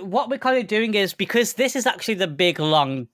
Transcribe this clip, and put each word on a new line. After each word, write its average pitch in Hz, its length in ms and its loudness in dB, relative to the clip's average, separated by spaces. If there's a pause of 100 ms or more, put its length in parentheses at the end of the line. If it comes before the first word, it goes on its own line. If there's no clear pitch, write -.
(120)
what 208 180 0
we're 269 100 -4
kind 262 180 2
of 233 100 -2
doing 214 280 0
is, 196 180 0
because 220 400 -2
this 254 220 0
is 247 100 -2
actually 226 300 -2
the 185 120 0
big, 160 320 0
long 139 540 2